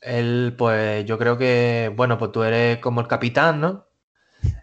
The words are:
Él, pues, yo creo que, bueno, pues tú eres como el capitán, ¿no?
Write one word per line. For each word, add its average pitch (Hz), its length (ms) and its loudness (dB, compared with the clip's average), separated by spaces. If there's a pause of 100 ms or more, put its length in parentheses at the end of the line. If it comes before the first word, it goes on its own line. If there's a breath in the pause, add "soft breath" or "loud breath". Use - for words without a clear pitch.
Él, 120 560 0
pues, 107 500 0
yo 110 120 -2
creo 120 200 0
que, 120 580 2
bueno, 117 220 2
pues 113 140 -4
tú 113 100 0
eres 117 360 2
como 120 220 -2
el 120 80 -6
capitán, 139 520 0
¿no? 185 260 -4 (760 loud breath)